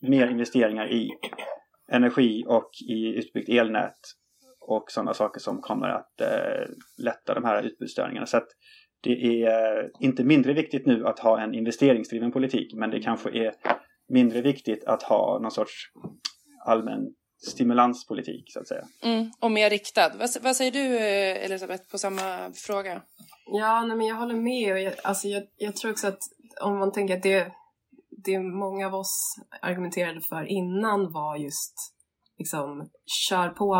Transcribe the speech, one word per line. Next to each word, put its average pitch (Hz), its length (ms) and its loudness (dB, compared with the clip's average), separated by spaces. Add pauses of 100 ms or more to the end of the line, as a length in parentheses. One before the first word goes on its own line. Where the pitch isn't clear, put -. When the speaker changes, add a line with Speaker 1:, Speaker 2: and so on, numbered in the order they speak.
Speaker 1:
mer 131 240 6
investeringar 117 680 2
i 113 180 0 (840)
energi 120 560 4
och 113 220 2 (180)
i 110 300 -2
utbyggt 113 300 -6
elnät 110 500 2 (640)
och - 300 -4
sådana 101 240 -4
saker 104 260 -2
som 104 200 -6
kommer 107 280 -4
att, - 320 -6
eh, 107 460 -2 (320)
lätta 113 360 -4
de 123 100 -2
här 104 180 2
utbudsstörningarna. - 640 -6
Så - 100 0
att - 120 0 (540)
det 120 400 2
är, 110 420 2
eh, - 40 -8 (120)
inte 131 240 2
mindre 139 280 6
viktigt 151 340 0
nu 113 200 4
att 107 120 0
ha 110 220 4
en 110 140 -4
investeringsdriven 117 800 2
politik, 131 420 -2
men 110 160 -2
det 110 120 -2
kanske 113 280 -4
är 113 240 -2 (540)
mindre 123 340 6
viktigt 127 420 0
att 110 180 0
ha 104 360 2
någon 113 120 -4
sorts 107 220 -4 (920)
allmän 113 340 2 (480)
stimulanspolitik, 120 1040 2
så - 80 -12
att - 80 -18
säga. - 160 -8 (180)
Speaker 2:
Mm, 226 280 0 (100)
och 226 100 2
mer 214 200 4
riktad. 202 480 2
Vad, - 100 0 (140)
vad 254 140 2
säger 254 160 2
du, 262 260 0
eh, 196 460 0
Elisabeth, 185 460 -6
på 202 80 -8
samma 190 560 -6
fråga? 190 480 -6 (440)
Speaker 3:
Ja, 220 400 2
nej, 226 100 -2
men 226 100 0
jag 226 100 -2
håller 240 180 -4
med. 226 380 0
Och 190 80 0
jag, 190 140 -4 (100)
alltså, 196 240 -2
jag, 202 140 -4 (140)
jag 208 200 -6
tror 226 140 -4
också 208 180 -2
att 196 100 -4 (440)
om 202 160 0
man 196 140 0
tänker 196 240 0
att 185 60 -6
det, 190 300 2 (720)
det 190 140 0
många 196 480 -4
av 190 80 -4
oss - 400 -4 (280)
argumenterade 175 580 -4
för 160 240 -6
innan 190 680 0
var 151 240 -6
just 143 380 -8 (640)
liksom, 147 520 -8 (380)
kör 190 200 2
på 208 180 -2 (140)